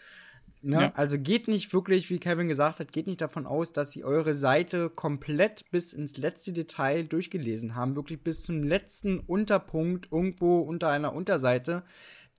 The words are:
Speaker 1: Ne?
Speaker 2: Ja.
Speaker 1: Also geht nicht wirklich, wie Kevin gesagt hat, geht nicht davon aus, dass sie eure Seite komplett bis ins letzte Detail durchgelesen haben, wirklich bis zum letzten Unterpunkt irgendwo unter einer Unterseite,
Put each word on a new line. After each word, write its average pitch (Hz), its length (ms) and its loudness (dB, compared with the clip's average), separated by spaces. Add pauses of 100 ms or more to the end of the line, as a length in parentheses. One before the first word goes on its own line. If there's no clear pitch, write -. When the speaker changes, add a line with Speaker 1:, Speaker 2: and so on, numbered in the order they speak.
(600)
Speaker 1:
Ne? 143 180 4
Speaker 2:
Ja. 143 140 4
Speaker 1:
Also 143 240 2
geht 180 300 0
nicht 214 260 0
wirklich, 185 380 2
wie 180 80 -2
Kevin 175 280 0
gesagt 151 320 0
hat, 156 120 -10
geht 160 160 -4
nicht 185 140 -6
davon 147 260 -6
aus, 160 260 -2
dass 147 180 -2
sie - 120 -10
eure 151 320 2
Seite 160 560 2
komplett 156 800 -2
bis 175 200 -2
ins 143 260 -8
letzte 170 360 -6
Detail 160 500 -2
durchgelesen 120 680 -4
haben, 127 220 -2
wirklich 147 260 -8
bis 160 220 -4
zum 160 180 -2
letzten 185 600 0
Unterpunkt 180 880 0
irgendwo 175 480 2
unter 165 300 0
einer 147 240 0
Unterseite, 156 680 0 (560)